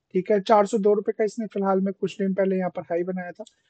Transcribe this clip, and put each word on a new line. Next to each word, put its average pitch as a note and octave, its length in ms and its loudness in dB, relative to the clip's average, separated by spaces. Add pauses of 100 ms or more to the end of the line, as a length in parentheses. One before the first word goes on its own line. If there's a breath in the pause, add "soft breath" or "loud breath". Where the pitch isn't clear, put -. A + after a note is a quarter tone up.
(140)
ठीक F#3 180 0
है, G#3 100 2
चार G#3 240 4
सौ G#3+ 120 -2
दो G#3 160 4
रुपए G#3 180 -2
का A3 120 -2
इसने A3 220 -4
फिलहाल G3 360 0
में G3 200 -2
कुछ F3+ 160 -4
दिन G3 160 -2
पहले F#3+ 240 0
यहाँ F#3 120 -2
पर F3 120 -12
हाई E3+ 220 -4
बनाया F3+ 280 -8
था, G#3+ 120 -16 (260)